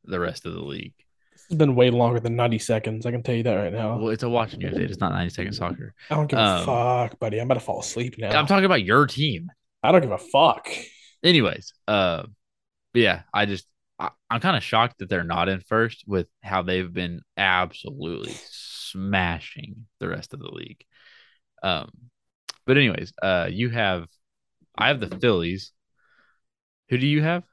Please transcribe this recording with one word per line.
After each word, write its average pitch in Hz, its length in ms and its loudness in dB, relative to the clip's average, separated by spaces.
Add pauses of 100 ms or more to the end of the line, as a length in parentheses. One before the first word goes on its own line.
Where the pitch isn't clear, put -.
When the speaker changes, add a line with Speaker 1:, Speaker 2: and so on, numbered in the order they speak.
Speaker 1:
the 92 160 -4
rest 85 260 -4
of 85 80 -8
the 87 80 -10
league. 80 320 -10 (380)
Speaker 2:
This - 180 -20
has 170 80 -2
been 143 180 4
way 123 140 6
longer 120 300 4
than 117 160 -2
ninety 117 240 2
seconds. 110 460 -2
I 120 60 0
can 120 120 -4
tell 123 120 0
you 117 80 0
that 113 120 2
right 98 180 -2
now. 110 240 -2
Speaker 1:
Well, 110 120 -2
it's 110 140 -2
a 120 60 -2
watching 113 320 0
you 92 80 -4
update. 92 200 -2
It's 95 100 -10
not 95 140 0
ninety-second 90 400 -4
soccer. - 400 -6 (160)
Speaker 2:
I 151 60 -2
don't 151 120 0
give 113 120 0
a - 20 4
Speaker 1:
Um, 92 240 2
Speaker 2:
fuck, 123 540 0
buddy. 110 200 -2
I'm 120 80 -4
about 131 80 4
to 113 40 -4
fall - 200 -6
asleep - 380 -6
now. 110 200 0
Speaker 1:
I'm 151 100 2
talking 196 180 4
about 160 180 2
your 123 240 4
team. 147 420 -4 (320)
Speaker 2:
I 135 100 4
don't 175 100 8
give 123 100 -2
a 90 60 -2
fuck. - 500 2 (560)
Speaker 1:
Anyways, 156 500 2 (140)
uh, 95 360 2 (720)
yeah, 95 300 4 (100)
I 104 120 2
just, 98 200 -6 (320)
I, - 120 -6 (200)
I'm 117 120 0
kinda 170 180 0
shocked 113 400 0
that 98 100 -10
they're 90 140 0
not 85 260 0
in 92 120 -2
first 113 440 -2
with 95 220 -2 (160)
how 95 180 -2
they've 92 300 -2
been 87 300 -6 (160)
absolutely 92 960 -2 (160)
smashing 95 1400 -6 (140)
the - 100 -6
rest - 240 -10
of 139 60 -16
the - 120 -14
league. - 320 -16 (800)
Um, 87 260 -2 (760)
but 135 120 6
anyways, 113 440 2
uh, 90 300 2
you 113 180 -2
have, 98 380 0 (680)
I 120 120 4
have 139 100 0
the 107 80 -6 (120)
Phillies. 95 520 0 (1160)
Who 131 80 2
do 131 100 2
you 151 140 2
have? 175 320 0